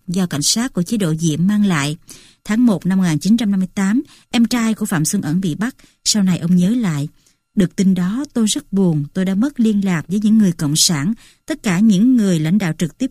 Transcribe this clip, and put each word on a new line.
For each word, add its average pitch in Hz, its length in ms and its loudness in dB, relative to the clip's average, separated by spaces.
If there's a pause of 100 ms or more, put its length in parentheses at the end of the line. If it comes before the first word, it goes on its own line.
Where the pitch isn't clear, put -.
do 180 180 -2
cảnh 175 160 -6
sát 220 320 -2
của 175 100 -2
chế 233 140 -4
độ 160 180 0
Diệm 160 320 0
mang 208 180 2
lại. 151 320 0 (460)
Tháng 226 220 0
một 190 200 2
năm 190 120 0
một 190 60 2
nghìn 156 160 2
chín 214 180 2
trăm 220 140 0
năm 196 80 0
mươi 185 160 -2
tám, 208 260 0 (280)
em 233 160 2
trai 226 280 0
của 214 120 -6
Phạm 156 200 -2
Xuân 196 160 -2
Ẩn 156 200 -2
bị 165 140 -4
bắt. 226 200 -6 (300)
Sau 208 180 0
này 185 160 2
ông 170 160 0
nhớ 180 140 2
lại, 170 380 -2 (480)
"Được - 200 0
tin 190 180 2
đó, 190 400 -2
tôi 226 120 0
rất 247 280 -4
buồn, 170 400 0
tôi 185 120 -2
đã 190 100 -2
mất 269 240 -2
liên 208 260 2
lạc 170 220 -2
với 202 120 -2
những 214 180 4
người 196 140 4
cộng 156 240 -2
sản. 160 380 0 (320)
Tất - 180 -8
cả 180 160 0
những 226 380 4
người 190 220 2
lãnh 160 180 0
đạo 175 200 -2
trực 170 200 -6
tiếp 269 140 -4